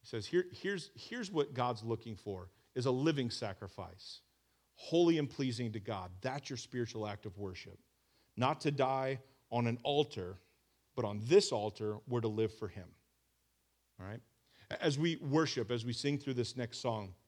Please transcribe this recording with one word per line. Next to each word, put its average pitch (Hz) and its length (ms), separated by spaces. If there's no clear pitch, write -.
He - 60
says, 110 200
"Here, 180 260
here's, 190 420
here's 220 360
what 147 240
God's 120 300
looking 113 320
for, 92 320
is 127 120
a 135 40
living 131 400
sacrifice, 95 920
holy 165 440
and 143 100
pleasing 123 440
to 110 80
God." 92 300
That's 135 260
your 135 80
spiritual 117 500
act 101 200
of 95 100
worship. 92 420
Not 139 260
to 156 80
die 135 500
on 120 160
an 117 160
altar, 139 560
but 120 100
on 104 200
this 175 280
altar, 107 460
we're 120 140
to 113 60
live 107 260
for 107 140
him. 92 200
All 92 60
right? 107 140
As 151 180
we 165 180
worship, 139 540
as 117 140
we 123 80
sing 143 260
through 135 160
this 120 220
next 120 220
song 107 360